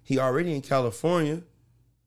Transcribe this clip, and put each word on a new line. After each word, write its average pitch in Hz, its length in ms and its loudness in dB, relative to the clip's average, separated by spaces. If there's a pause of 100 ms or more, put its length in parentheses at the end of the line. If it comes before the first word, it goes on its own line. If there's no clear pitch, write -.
He 131 160 0
already 143 360 0
in 135 80 -4
California. 151 800 0 (640)